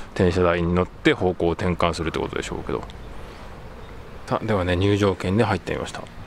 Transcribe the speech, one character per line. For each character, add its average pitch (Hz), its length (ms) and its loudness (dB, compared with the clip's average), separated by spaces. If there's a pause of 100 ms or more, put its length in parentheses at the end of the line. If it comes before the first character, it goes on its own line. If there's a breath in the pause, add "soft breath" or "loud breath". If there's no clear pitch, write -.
(160 loud breath)
転 90 180 4
車 90 100 4
台 87 200 4
に 87 120 2
乗 90 80 4
っ 90 40 -2
て - 260 2
方 92 200 2
向 85 140 0
を 85 40 4
転 87 240 0
換 85 180 2
す 82 100 -4
る 80 60 -2
っ - 20 -2
て - 80 -2
こ - 80 -2
と - 80 -6
で - 80 -2
し - 80 -8
ょ - 60 -6
う - 80 -6
け - 80 -4
ど。 - 100 -2 (1400 loud breath)
さ - 180 0
あ、 - 20 -4
で 113 80 2
は 92 120 2
ね、 90 100 2
入 101 220 4
場 98 180 4
券 95 220 0
で 117 80 4
入 98 120 2
っ - 40 -12
て 80 120 -4
み 69 60 -4
ま - 80 -6
し - 60 -10
た。 - 80 -8
こ - 60 -12 (200 loud breath)